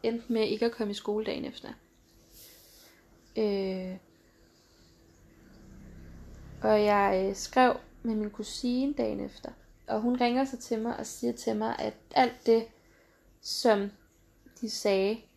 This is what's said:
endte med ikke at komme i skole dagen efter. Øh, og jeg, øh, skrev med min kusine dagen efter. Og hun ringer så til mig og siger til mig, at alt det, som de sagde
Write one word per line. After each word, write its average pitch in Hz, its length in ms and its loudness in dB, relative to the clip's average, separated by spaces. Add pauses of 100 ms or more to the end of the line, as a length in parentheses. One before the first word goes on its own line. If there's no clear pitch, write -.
endte 233 300 -2
med 220 140 2
ikke 220 180 0
at 233 60 2
komme 214 200 -4
i - 20 -4
skole 208 320 -4
dagen - 200 -4
efter. - 240 -12 (1700)
Øh, 190 600 -2 (2750)
og 214 220 4
jeg, 202 420 4
øh, 196 100 -2
skrev - 420 4 (260)
med 226 120 -2
min 214 140 -2
kusine 247 640 -2
dagen 220 260 -2
efter. - 320 -10 (360)
Og 220 140 0
hun 247 200 2
ringer 247 240 2
så 269 120 -8
til 226 240 -4
mig 233 160 -4
og 214 80 -6
siger 240 280 -4
til 226 220 -2
mig, 220 240 -2
at 220 140 -2 (220)
alt 247 300 2
det, 226 220 6 (760)
som - 500 2 (720)
de 226 80 -6
sagde 202 520 2 (160)